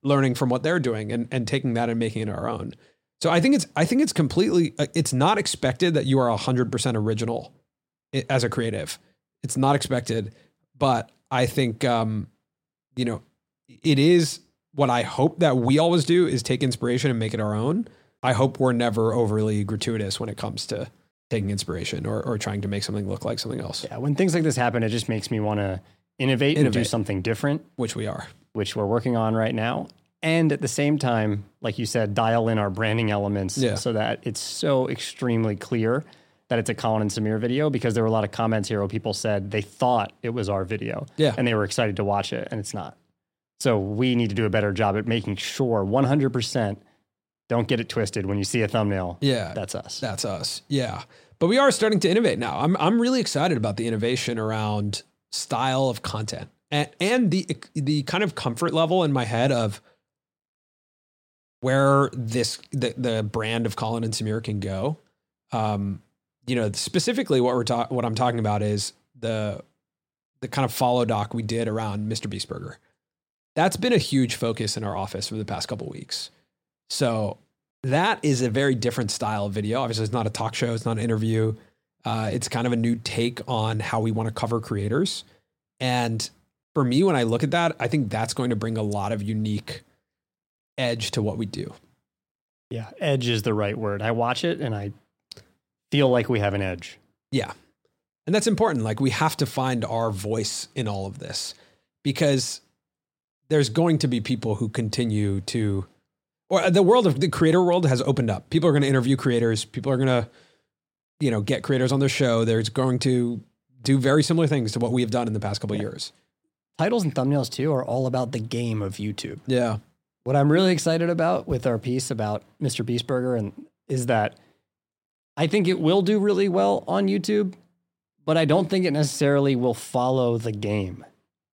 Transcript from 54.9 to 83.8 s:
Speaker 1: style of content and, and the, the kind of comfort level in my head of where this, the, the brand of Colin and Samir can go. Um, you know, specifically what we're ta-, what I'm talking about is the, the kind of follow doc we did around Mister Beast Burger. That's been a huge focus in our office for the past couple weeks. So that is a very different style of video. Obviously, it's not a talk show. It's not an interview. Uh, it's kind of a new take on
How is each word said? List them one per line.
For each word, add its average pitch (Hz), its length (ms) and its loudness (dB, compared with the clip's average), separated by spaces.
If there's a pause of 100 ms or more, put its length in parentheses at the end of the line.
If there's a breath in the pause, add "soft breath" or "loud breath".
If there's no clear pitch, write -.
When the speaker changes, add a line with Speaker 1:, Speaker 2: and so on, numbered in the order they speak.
Speaker 1:
style 131 560 0
of 113 140 -4
content - 460 -8 (220)
and, 147 180 0 (120)
and 214 320 2
the, 185 140 0 (280)
the 147 300 0
kind 185 200 -2
of 170 120 -4
comfort 127 360 -2
level 165 320 2
in 143 80 2
my 127 120 0
head 117 280 2
of 113 300 -2 (1800 soft breath)
where 139 520 4
this, 117 460 -2 (140)
the, 123 240 -2
the 117 260 0
brand 113 440 -2
of 104 100 -4
Colin 113 280 -2
and 110 80 -2
Samir 110 300 -4
can 107 180 -4
go. 101 380 -4 (540)
Um, 104 500 -2 (440)
you 127 100 0
know, 110 160 0
specifically 185 680 0
what 123 140 2
we're 123 100 0
ta-, 117 260 0
what 123 140 -2
I'm 113 100 -2
talking 120 260 2
about 104 220 0
is 104 300 -2 (260)
the, 110 420 -4 (800)
the - 80 -8
kind 139 160 0
of 123 80 0
follow 123 320 2
doc 107 300 -2
we 117 80 -4
did 113 260 -2
around 107 400 -4
Mister 110 200 -6
Beast 98 200 -8
Burger. - 300 -12 (800)
That's 180 200 2
been 247 160 0
a 196 60 6
huge 131 380 2
focus 113 400 -2
in 107 80 -6
our 101 120 -4
office 95 320 -6
for 107 60 -8
the 110 100 -6
past 101 240 -8
couple - 200 -8
weeks. - 420 -12 (580)
So 110 500 -2 (440)
that 170 400 0
is 135 200 2
a 123 80 2
very 135 240 2
different 117 360 -2
style 104 360 -4
of 101 60 -4
video. 107 280 -2
Obviously, 113 240 -2
it's 104 80 -4
not 117 140 0
a 107 40 -2
talk 113 240 -4
show. 120 200 0
It's 113 120 -6
not 113 120 -2
an 110 60 -2
interview. 110 500 0 (500 soft breath)
Uh, 110 280 -2
it's - 160 -4
kind 120 180 -2
of 120 60 0
a 120 40 0
new 117 200 0
take 120 500 -4
on 110 340 -2